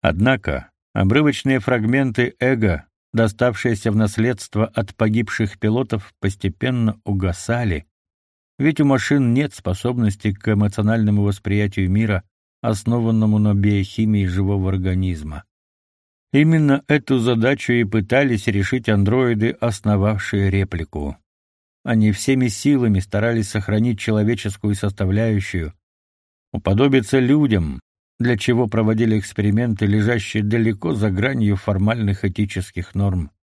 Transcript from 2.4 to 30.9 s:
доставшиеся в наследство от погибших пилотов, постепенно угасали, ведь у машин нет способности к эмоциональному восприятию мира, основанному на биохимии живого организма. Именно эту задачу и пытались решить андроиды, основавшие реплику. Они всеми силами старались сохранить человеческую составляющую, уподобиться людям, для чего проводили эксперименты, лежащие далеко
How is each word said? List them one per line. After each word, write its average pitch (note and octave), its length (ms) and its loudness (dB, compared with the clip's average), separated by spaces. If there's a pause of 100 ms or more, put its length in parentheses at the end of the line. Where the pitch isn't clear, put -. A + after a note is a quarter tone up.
доставшиеся A2+ 720 0
в G#2 60 2
наследство A2 680 -2
от A2 300 -6
погибших A2 640 -2
пилотов, A2 600 -2
постепенно A2 840 -2
угасали, F#2+ 840 -4 (720)
ведь D3 220 0
у D3+ 60 4
машин C3+ 480 2
нет C#3 200 -2
способности G#2+ 800 -2
к G#2+ 200 -2
эмоциональному G#2 680 2
восприятию G2+ 680 -2
мира, G#2 320 0 (380)
основанному A2+ 760 0
на G#2 160 2
биохимии G2+ 720 2
живого F#2+ 440 0
организма. F#2 760 -4 (920)
Именно D3+ 540 4
эту C3+ 320 0
задачу A#2+ 540 0
и A#2+ 100 2
пытались A2 640 0
решить G#2+ 420 -2
андроиды, A2 640 2
основавшие G#2 1000 0
реплику. D#2+ 680 -4 (680)
Они A2 280 2
всеми B2+ 360 0
силами A#2+ 520 2
старались G#2+ 500 -2
сохранить G#2+ 500 -2
человеческую G#2+ 760 -2
составляющую, G2+ 960 -2 (800)
уподобиться C3 680 2
людям, A#2 600 2 (400)
для A#2+ 180 0
чего A#2+ 300 0
проводили A2 500 0
эксперименты, G#2+ 680 -2
лежащие G#2+ 580 0
далеко A2 500 0